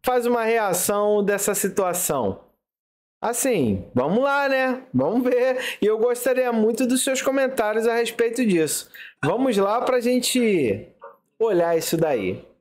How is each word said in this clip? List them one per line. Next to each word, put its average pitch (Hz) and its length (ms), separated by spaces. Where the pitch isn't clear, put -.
faz 247 220
uma 240 200
reação 208 760
dessa 202 320
situação?" 175 920
Assim, 170 720
vamos 170 300
lá, 277 240
né? 262 340
Vamos 208 340
ver. 254 540
E 202 40
eu 220 120
gostaria 247 520
muito 226 360
dos 254 180
seus 262 160
comentários 247 680
a 233 80
respeito 233 520
disso. 160 440
Vamos 220 360
lá 208 240
pra 254 180
gente 220 880
olhar 170 380
isso 160 220
daí. 117 440